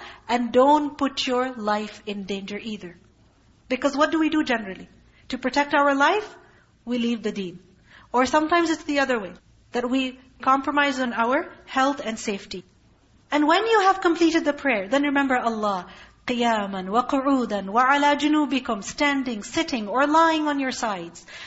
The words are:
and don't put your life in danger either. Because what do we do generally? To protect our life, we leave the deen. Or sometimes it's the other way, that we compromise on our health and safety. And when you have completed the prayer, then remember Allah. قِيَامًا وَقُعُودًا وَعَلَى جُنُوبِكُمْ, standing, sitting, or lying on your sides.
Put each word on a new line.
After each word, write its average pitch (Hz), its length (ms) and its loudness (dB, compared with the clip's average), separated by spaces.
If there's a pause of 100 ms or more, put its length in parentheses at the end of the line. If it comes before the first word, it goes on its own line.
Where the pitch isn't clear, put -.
(280)
and 240 240 -2
don't 285 440 4
put 269 300 -4
your 254 260 -2
life 208 540 -6
in 202 180 -8
danger 202 380 -8
either. 190 340 -12 (720)
Because 262 280 0
what 302 140 4
do 320 100 0
we 311 100 2
do 311 140 0
generally? 202 440 -6 (400)
To 247 100 -8
protect 285 340 -2
our 285 220 4
life, 320 340 2 (560)
we 240 140 -4
leave 233 240 -2
the 208 100 -4
deen. 185 260 -8 (540)
Or 254 140 4
sometimes 311 420 2
it's 311 160 -2
the 285 140 -2
other 262 200 2
way, 180 140 -8 (380)
that 247 180 -4
we 262 300 -2 (240)
compromise 277 580 2
on 240 140 -2
our 247 360 0 (140)
health 277 400 0
and 226 140 -6
safety. 196 480 -8 (640)
And 294 180 2
when 381 180 4
you 453 140 4
have 381 220 2
completed 330 420 2
the 294 80 0
prayer, 226 360 -2
then 277 160 2
remember 277 340 2
Allah. 208 480 -2 (400)
قِيَامًا 214 640 -2
وَقُعُودًا 240 760 0
وَعَلَى 277 540 4
جُنُوبِكُمْ, 269 640 0
standing, 269 580 -2
sitting, 277 460 -4
or 247 180 2
lying 311 420 4
on 285 120 -2
your 262 100 -2
sides. 185 540 -6 (220)